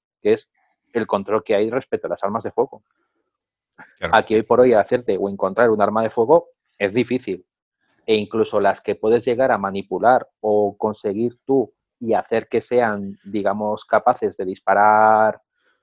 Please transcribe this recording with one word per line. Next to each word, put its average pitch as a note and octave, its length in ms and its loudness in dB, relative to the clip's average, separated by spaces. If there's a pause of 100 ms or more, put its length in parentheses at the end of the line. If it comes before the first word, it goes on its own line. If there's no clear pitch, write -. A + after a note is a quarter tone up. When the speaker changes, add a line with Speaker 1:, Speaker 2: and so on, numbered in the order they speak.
(200)
Speaker 1:
que G#2 120 2
es - 180 -4 (420)
el A2+ 140 -4
control G2+ 380 -4
que A2 100 -2
hay G#2+ 160 0
respecto A2+ 380 -6
a - 20 -6
las E2+ 140 -8
armas G#2+ 180 -6
de G#2+ 80 -8
fuego. - 320 -6 (1160)
Speaker 2:
Claro. F2+ 180 -2
Speaker 1:
Aquí A2 180 0
hoy A2 80 2
por A#2 180 2
hoy B2+ 140 6
hacerte A2 440 0
o G2 100 -4
encontrar G2 420 0
un G#2+ 100 0
arma G#2 220 0
de A2 80 -2
fuego C#3 380 2 (300)
es G2 140 -2
difícil. A2+ 540 -4 (580)
E A2 120 2
incluso G#2+ 420 -2
las G2 220 0
que G2+ 160 -6
puedes A2+ 280 0
llegar B2+ 280 0
a A2 60 0
manipular G2 720 0 (120)
o G#2 360 0
conseguir A2 680 -4
tú C3 260 0 (280)
y A2 140 -4
hacer A2+ 340 -2
que A#2 120 -2
sean, G#2 640 -2
digamos, G#2 600 -4
capaces A2 520 0
de G2+ 80 -6
disparar G#2+ 960 2 (420)